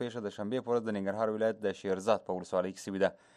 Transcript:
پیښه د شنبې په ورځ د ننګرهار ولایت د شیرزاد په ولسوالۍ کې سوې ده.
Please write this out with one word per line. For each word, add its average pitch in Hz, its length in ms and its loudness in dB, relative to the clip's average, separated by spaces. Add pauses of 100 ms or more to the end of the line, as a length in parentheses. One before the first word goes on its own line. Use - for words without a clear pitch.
پیښه 123 260 -4
د - 100 -2
شنبې 110 300 -2
په 117 40 0
ورځ 120 140 4
د 110 120 -2
ننګرهار 101 320 0
ولایت 110 360 0
د 98 160 2
شیرزاد 98 480 2
په 92 80 -2
ولسوالۍ 92 380 0
کې - 120 -16
سوې 95 180 -2
ده. 90 60 6 (260)